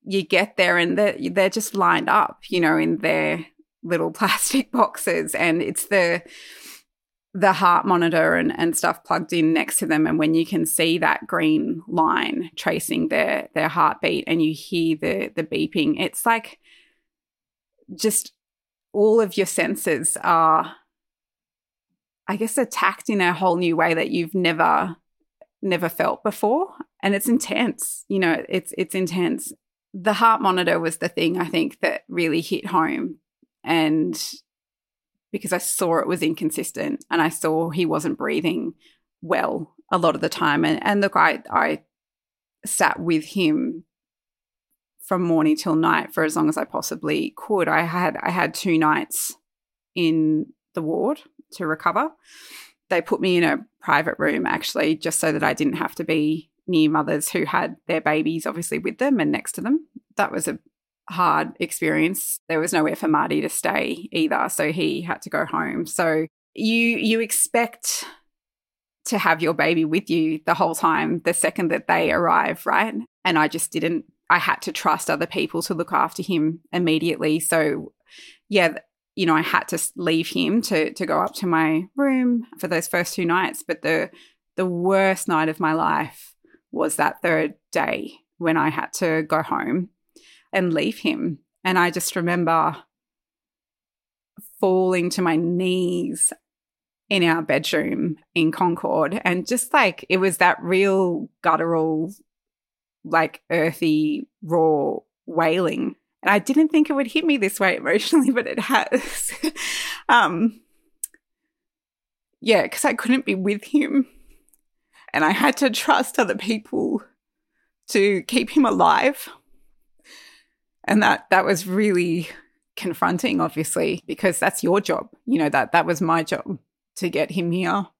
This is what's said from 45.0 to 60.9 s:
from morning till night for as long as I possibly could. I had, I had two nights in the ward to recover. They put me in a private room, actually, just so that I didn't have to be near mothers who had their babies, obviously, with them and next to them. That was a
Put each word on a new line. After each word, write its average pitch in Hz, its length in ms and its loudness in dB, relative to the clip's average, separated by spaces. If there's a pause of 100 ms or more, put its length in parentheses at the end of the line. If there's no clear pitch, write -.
from 185 180 0
morning 156 340 4
till 160 180 -2
night 160 400 0
for 165 80 0
as 156 140 -2
long 156 120 2
as 156 80 0
I - 80 -2
possibly - 720 -6
could. 185 300 -2
I 160 160 2
had, 170 400 -2
I - 80 -2
had 165 240 -2
two 165 240 0
nights - 560 0 (640)
in 160 500 2 (280)
the 170 80 -6
ward 170 380 -2 (340)
to 175 120 -6
recover. 175 440 0 (800)
They 175 140 2
put - 180 -2
me 180 160 2
in 170 60 4
a 147 240 2 (140)
private 160 380 0
room, 156 280 0
actually, - 480 -2
just 160 240 -4
so 160 140 0
that 156 100 -2
I 151 100 2
didn't 151 260 -2
have - 180 -6
to 160 80 -6
be 156 440 -2 (200)
near 156 200 4
mothers 151 420 0
who 160 140 -2
had 170 320 -2 (120)
their 160 120 -2
babies, 156 460 0
obviously, 156 320 -4
with - 200 -6
them 262 200 2
and 147 140 0
next - 200 -6
to - 80 -10
them. 285 280 -2 (280)
That - 140 0
was - 160 -4
a - 140 -6 (500)